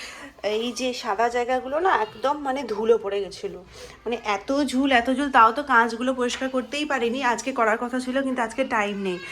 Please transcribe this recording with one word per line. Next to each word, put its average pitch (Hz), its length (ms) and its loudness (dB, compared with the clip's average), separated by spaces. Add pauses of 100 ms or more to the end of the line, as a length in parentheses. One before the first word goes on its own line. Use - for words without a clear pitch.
(420)
এই 220 300 -2
যে 247 220 -2
সাদা 233 340 0
জায়গাগুলো 247 500 -2
না, 370 120 2
একদম, 302 480 0
মানে, 277 240 -4
ধুলো 220 360 2
পড়ে 202 220 -2
গেছিলো। 180 440 -8 (400)
মানে, 233 200 -4
এত 214 380 0
ঝুল, 269 300 2
এত 233 180 4
ঝুল, 269 200 0
তাও 233 220 8
তো 285 100 -4
কাঁচগুলো 240 520 2
পরিষ্কার 247 340 -2
করতেই 262 360 -2
পারিনি। 262 380 -2
আজকে 240 300 0
করার 226 260 2
কথা 247 220 -4
ছিল, 254 220 -2
কিন্তু 262 200 -2
আজকে 226 220 -2
টাইম 208 340 -2
নেই। 185 200 -2 (140)